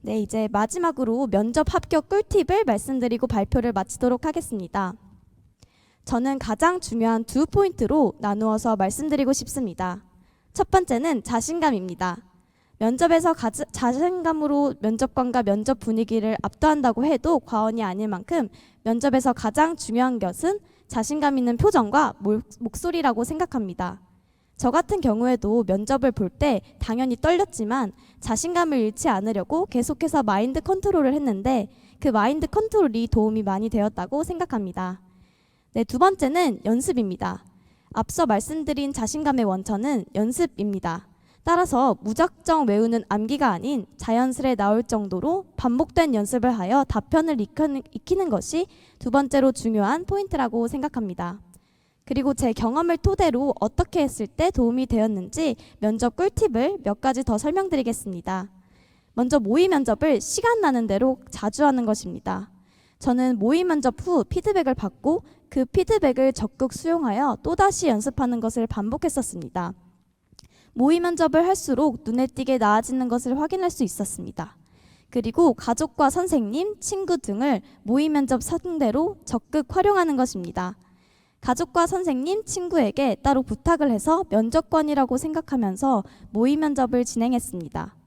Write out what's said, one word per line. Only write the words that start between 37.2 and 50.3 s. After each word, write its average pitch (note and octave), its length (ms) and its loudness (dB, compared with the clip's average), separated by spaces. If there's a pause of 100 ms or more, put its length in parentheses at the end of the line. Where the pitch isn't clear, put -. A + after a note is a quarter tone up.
앞서 D#4 320 0
말씀드린 C#4 680 -2
자신감의 C4+ 520 0
원천은 G3+ 600 -2 (100)
연습입니다. G3+ 920 -2 (360)
따라서 D#4+ 580 2
무작정 D#4 640 0
외우는 A3+ 420 2
암기가 A#3 400 0
아닌 G#3 380 -2 (100)
자연스레 B3+ 600 0
나올 G#3 260 2
정도로 A3 640 -2 (100)
반복된 C4+ 580 0
연습을 A3 360 0
하여 A#3 340 0
답변을 D#4 560 0
익히는, C#4 420 -2 (100)
익히는 F#4 360 -2
것이 D4+ 380 -2 (320)
두 B3 120 -6
번째로 C4+ 420 4
중요한 A3+ 520 0
포인트라고 C#4 640 -2